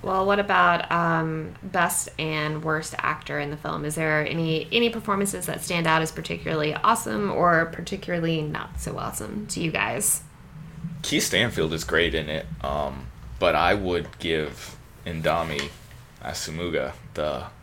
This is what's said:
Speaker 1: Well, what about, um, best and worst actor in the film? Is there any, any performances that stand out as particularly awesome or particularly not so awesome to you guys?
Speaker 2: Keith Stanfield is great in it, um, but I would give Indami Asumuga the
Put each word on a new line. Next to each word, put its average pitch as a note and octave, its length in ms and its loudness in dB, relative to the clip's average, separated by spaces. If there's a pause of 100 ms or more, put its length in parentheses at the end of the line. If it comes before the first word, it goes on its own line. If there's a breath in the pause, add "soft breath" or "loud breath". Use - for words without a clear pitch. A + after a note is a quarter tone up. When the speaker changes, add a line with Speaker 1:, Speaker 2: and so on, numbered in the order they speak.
Speaker 1:
Well, F#3+ 260 2
what G3+ 140 6
about, F3+ 500 4
um, E3 720 0
best F3+ 460 0 (100)
and D#3 460 -2
worst D#3+ 340 0
actor D3 400 -2
in C#3+ 120 -2
the D3+ 60 -6
film? D3+ 280 -4
Is D3+ 100 -2
there D#3 320 2
any, D#3+ 460 0
any A#3 180 4
performances G3+ 560 -2
that - 160 -4
stand E3+ 240 0
out D#3+ 160 4
as D#3+ 80 -2
particularly D#3+ 640 -2
awesome G#3+ 560 2
or E3 360 6
particularly E3 760 -2
not - 380 -6
so - 180 -6
awesome G#2+ 500 -6
to - 120 -4
you D#3+ 100 0
guys? A2+ 520 0 (800)
Speaker 2:
Keith D3 200 2
Stanfield F2 500 2
is D#2+ 120 -2
great D#2+ 320 4
in D#2 120 -2
it, D2+ 180 -4 (160)
um, C#2 440 -4 (320)
but F2 160 4
I F2 200 6
would F2+ 440 -2
give D#2 580 -4 (300)
Indami D#2+ 640 0 (500)
Asumuga D#2 760 -4 (200)
the D2 300 -2 (180)